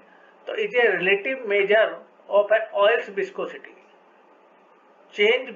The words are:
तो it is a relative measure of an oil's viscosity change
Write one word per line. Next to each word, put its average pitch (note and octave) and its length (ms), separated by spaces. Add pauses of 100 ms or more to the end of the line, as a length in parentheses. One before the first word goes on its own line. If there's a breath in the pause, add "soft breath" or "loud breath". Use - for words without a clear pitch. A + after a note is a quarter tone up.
(480 soft breath)
तो - 60
it G#3+ 220
is A#3+ 80
a G#3+ 80
relative G3 560
measure G3+ 400 (420)
of G#3 220
an A3 100 (140)
oil's G#3+ 400
viscosity F#3 580 (1400)
change B3 420